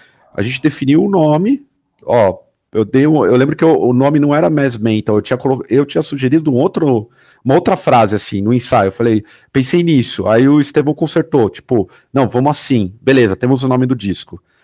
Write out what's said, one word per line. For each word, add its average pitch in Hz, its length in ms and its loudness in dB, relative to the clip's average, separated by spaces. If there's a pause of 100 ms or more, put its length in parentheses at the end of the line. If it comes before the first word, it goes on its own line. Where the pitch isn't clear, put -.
(340)
a - 80 -8
gente 120 200 -6
definiu 147 440 2
o 202 40 -2
nome, 180 560 0 (380)
ó, 104 360 2 (320)
eu 110 120 0
dei 127 220 0
um, 151 180 2
eu 98 120 4
lembro 139 200 2
que - 80 -4
eu, 160 160 4
o 117 140 0
nome 143 260 2
não 143 140 0
era 165 160 2
Mass 139 280 -2
Mental, 110 400 -2
eu 104 40 0
tinha 123 160 -4
colo-, 131 320 -4
eu 139 160 2
tinha 151 160 -4
sugerido 147 500 -2
um 123 40 0
outro, 131 520 0 (380)
uma 131 80 2
outra 180 240 2
frase, 117 380 2
assim, 101 260 -4
no 107 100 -2
ensaio, 120 360 0
eu 95 40 -2
falei, 110 320 -2 (280)
pensei 139 320 0
nisso, 127 440 -2
aí 117 220 2
o 147 100 4
Estevão 143 360 -2
consertou, 151 560 -2
tipo, 107 360 -4 (240)
não, 131 160 0
vamos 131 220 0
assim, 110 500 -2
beleza, 123 360 2
temos 127 280 -2
o 131 40 -2
nome 127 180 0
do 127 100 -2
disco. 98 460 -8 (220)